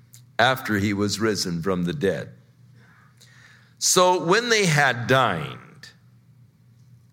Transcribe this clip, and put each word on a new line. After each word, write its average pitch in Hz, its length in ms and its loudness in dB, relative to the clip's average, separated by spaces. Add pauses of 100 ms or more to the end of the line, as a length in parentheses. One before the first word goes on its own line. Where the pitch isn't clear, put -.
(380)
after 123 400 0
he 101 160 0
was 98 260 -2
risen 92 420 -2
from 90 240 -2
the 87 80 -4
dead. 76 360 -4 (1500)
So 180 440 2
when 220 260 0
they 214 160 2
had 135 420 0
dined, 80 840 -2 (1200)